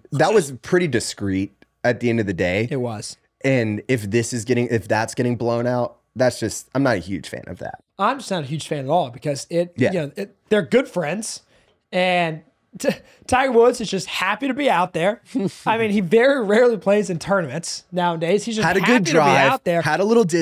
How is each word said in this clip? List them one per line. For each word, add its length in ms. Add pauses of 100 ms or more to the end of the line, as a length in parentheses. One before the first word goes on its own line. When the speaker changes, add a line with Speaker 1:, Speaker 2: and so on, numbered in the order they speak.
Speaker 1:
<clears throat> 80
that 200
was 200 (100)
pretty 240
discreet 640 (300)
at 160
the 120
end 100
of 60
the 60
day. 380
Speaker 2:
It 60
was. 400 (260)
Speaker 1:
And 460
if 200
this 240
is 120
getting, 240
if 180
that's 300
getting 180
blown 320
out, 300 (180)
that's 240
just, 380
I'm 80
not 100
a 60
huge 280
fan 200
of 100
that. 240 (160)
Speaker 2:
I'm 200
just 120
not 140
a 20
huge 220
fan 160
at 60
all 200
because 400
it, 260
Speaker 1:
Yeah. 160
Speaker 2:
you 80
know, 140
it, 220 (120)
they're 140
good 260
friends, 540 (480)
and 520 (360)
T-, 120 (360)
Tiger 240
Woods 300
is 100
just 180
happy 380
to 80
be 160
out 220
there. 300 (220)
Speaker 1:
<laughs> 220
Speaker 2:
I 120
mean, 120
he 100
very 440
rarely 320
plays 340
in 80
tournaments 720
nowadays. 540
He's 120
just 100
Speaker 1:
Had 100
a 40
Speaker 2:
happy 120
Speaker 1:
good 140
Speaker 2:
to 60
Speaker 1:
drive, 220 (140)
Speaker 2:
be 40
out 120
there. 180
Speaker 1:
had 180
a 40
little 240
Speaker 2:
He 120